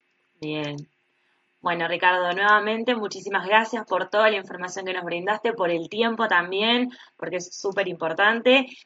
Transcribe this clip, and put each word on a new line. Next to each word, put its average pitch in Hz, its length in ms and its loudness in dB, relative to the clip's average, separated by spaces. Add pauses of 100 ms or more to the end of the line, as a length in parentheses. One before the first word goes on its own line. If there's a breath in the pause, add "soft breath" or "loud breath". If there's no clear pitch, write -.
(400)
Bien. 151 360 -6 (840)
Bueno, 170 280 0
Ricardo, 180 440 2
nuevamente, 214 640 2
muchísimas 196 520 -4
gracias 220 400 2
por 185 220 -2
toda 214 220 4
la 208 60 0
información 185 480 -10
que 185 80 -4
nos 180 120 -6
brindaste, 190 480 -2
por 175 180 0
el 165 180 -2
tiempo 226 400 0
también, 208 600 0 (260 loud breath)
porque 165 200 -6
es 175 200 -10
súper 190 320 -2
importante. 214 800 2 (200 loud breath)